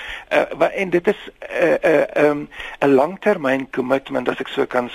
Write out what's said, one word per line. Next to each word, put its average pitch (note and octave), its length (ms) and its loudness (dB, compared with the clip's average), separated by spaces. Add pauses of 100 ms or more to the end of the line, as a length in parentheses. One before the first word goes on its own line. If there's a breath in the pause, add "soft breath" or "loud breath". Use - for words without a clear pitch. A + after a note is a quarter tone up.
(280 loud breath)
eh, - 120 2 (180)
wa-, E3 120 2
en F#3+ 200 -4
dit F3 180 0
is, - 200 -2 (100)
eh, - 460 0
eh, D#3 220 4 (180)
ehm, D3 200 0 (340 loud breath)
'n C#3 160 4
langtermyn C#3 760 0
commitment, C3 580 -2
as - 100 -2
ek C3+ 100 -10
so C3+ 180 -2
kan B2 280 -2